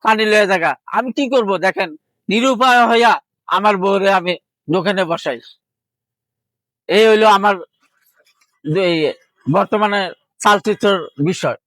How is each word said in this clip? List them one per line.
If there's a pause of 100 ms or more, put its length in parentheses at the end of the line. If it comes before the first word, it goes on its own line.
পানি
লয়ে
জায়গা, (260)
আমি
কি
করব? (160)
দেখেন, (400)
নিরুপায়
হইয়া (460)
আমার
বউরে (100)
আমি (420)
দোকানে
বসাই। (1600)
এই
হইলো (100)
আমার (1300)
এই (580)
বর্তমানে (420)
চালচিত্রের (300)
বিষয়।